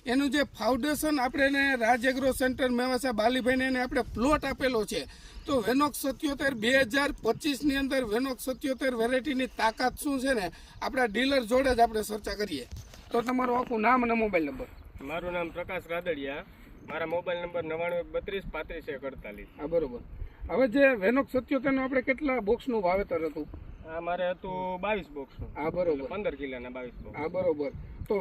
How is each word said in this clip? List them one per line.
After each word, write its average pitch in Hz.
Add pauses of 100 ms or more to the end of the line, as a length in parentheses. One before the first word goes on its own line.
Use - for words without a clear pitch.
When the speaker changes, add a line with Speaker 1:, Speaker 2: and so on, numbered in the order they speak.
Speaker 1:
એનું 269
જે 285 (140)
ફાઉન્ડેશન 269
આપણે 262
એને 277
રાજ 240
એગ્રો 262
સેન્ટર 254
મેવાસા 247
બાલીભાઈને 254
એને 254
આપણે 254 (120)
પ્લોટ 277
આપેલો 254
છે. 139 (380)
તો 302 (140)
વેનોક્સ 277
સત્યોતેર 277
બે 226 (120)
હજાર 277 (120)
પચીસની 277
અંદર 269
વેનોક્સ 247
સત્યોતેર 262
વેરાયટીની 254
તાકાત 226
શું 277
છે 262
ને, 196 (300)
આપણા 247
ડીલર 254
જોડે 254
જ 226
આપણે 226
ચર્ચા 214
કરીએ. 160 (440)
તો 233
તમારું 247
આખું 240
નામ 240
અને 233
મોબાઈલ 208
નંબર. 135 (340)
Speaker 2:
મારું 175
નામ 170
પ્રકાશ 170
રાદડિયા, 165 (440)
મારા 156
મોબાઈલ 175
નંબર 175
નવ્વાણું 170
એક 156
બત્રીસ 185
પાંત્રીસ -
એક 135
અડતાલીસ. 104 (100)
Speaker 1:
હા, 147
બરોબર. 151 (500)
હવે 240
જે 269
વેનોક્સ 240
સત્યોતેર 262
નું 262
આપણે 262
કેટલા 254
બોક્સનું 220
વાવેતર 180
હતું? 147 (420)
Speaker 2:
આ 165
મારે 180
હતું 185
બાવીસ 196
બોક્સનું. 143
Speaker 1:
હા, 151
બરોબર. 165
Speaker 2:
પંદર 180
કિલ્લાના 131
બાવીસ 123
બોક્સ. -
Speaker 1:
હા, 151
બરોબર. 165 (360)
તો 214